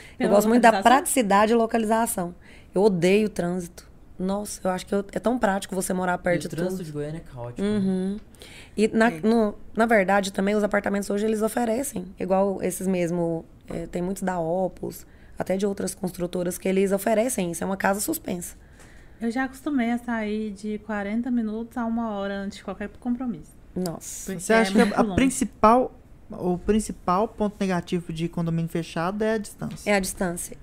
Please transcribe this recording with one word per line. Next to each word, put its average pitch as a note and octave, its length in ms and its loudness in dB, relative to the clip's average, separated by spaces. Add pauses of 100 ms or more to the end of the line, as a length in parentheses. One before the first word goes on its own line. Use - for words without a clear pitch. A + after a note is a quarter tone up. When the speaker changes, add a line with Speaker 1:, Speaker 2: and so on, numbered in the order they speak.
(120)
Speaker 1:
Eu - 60 -18
Speaker 2:
Pela G#3+ 140 0
Speaker 1:
gosto G#3 180 6
muito A#3+ 140 6
da A#3 60 8
Speaker 2:
localização? A3 280 6
Speaker 1:
praticidade A3 560 4
e - 20 6
localização. A3+ 800 0 (400)
Eu F#3 80 4
odeio G3 440 4
o - 20 -4
trânsito. F3 580 -4 (320)
Nossa, G3 440 -4
eu F#3 80 0
acho F#3 140 -4
que G3+ 100 -2
eu, G3+ 160 0
é G3 80 -6
tão A#3+ 180 0
prático G3 380 0
você F#3 180 -2
morar F3+ 240 0
perto F3+ 260 0
Speaker 3:
E F3+ 40 -8
o - 20 -10
Speaker 1:
de D3 60 -8
Speaker 3:
trânsito F#3 220 -2
Speaker 1:
tudo. F3+ 80 -8
Speaker 3:
de D#3 60 -10
Goiânia D3 280 -8
é - 160 -16
caótico, A#2+ 260 -10
né? G3+ 60 0 (100)
Speaker 1:
Uhum. F#3+ 400 0 (580)
E G#3+ 120 4
na, A3+ 240 4
Speaker 2:
É. E3 100 -8
Speaker 1:
no, A3 320 2 (220)
na A3 100 4
verdade, G3 480 4
também G3 220 0
os G#3 80 2
apartamentos G3+ 480 0
hoje G3+ 140 0
eles A3 180 0
oferecem, A3+ 640 -2 (140)
igual F#3+ 440 0
esses F#3 240 -4
mesmo, E3+ 580 0 (240)
é, E3+ 160 -6
tem F3+ 160 -4
muitos F#3+ 220 -4
da F3+ 160 -2
Opus, F3 680 -4 (320)
até - 180 -2
de G3 120 0
outras G3 260 -4
construtoras F3+ 640 -4
que - 100 -6
eles F#3+ 240 2
oferecem G#3 600 0
isso, E3+ 120 -6
é F#3 40 -2
uma F#3+ 100 -4
casa G3 220 0
suspensa. G3 560 -6 (680)
Speaker 2:
Eu A#3 80 -2
já B3+ 140 -2
acostumei B3+ 480 -2
a A#3+ 80 0
sair A3 520 -4
de G#3+ 280 -8
quarenta G#3+ 500 -4
minutos A#3 480 -2
a A#3 80 -2
uma A3+ 240 -2
hora G3+ 300 -4
antes G3 180 -8
de - 60 -18
qualquer G3+ 260 -8 (100)
compromisso. A#3+ 560 -6 (200)
Speaker 1:
Nossa. - 560 -6
Speaker 2:
Porque F#3 100 -6
Speaker 4:
Você A3 120 2
acha A3+ 180 4
Speaker 2:
é - 20 -2
Speaker 4:
que A3+ 80 8
a, A#3 40 6
Speaker 2:
muito G#3 140 0
Speaker 4:
a - 40 4
Speaker 2:
longe. G3 120 -2
Speaker 4:
principal, A#3+ 760 4 (400)
o F3+ 260 -2
principal G#3 680 0
ponto G#3 320 -4
negativo F3 520 -2
de E3 160 -4
condomínio E3 440 -2
fechado F3 520 -4
é A3 120 2
a - 20 -2
distância? - 540 -6
Speaker 1:
É - 20 4
a G3+ 60 4
distância. F#3 640 -4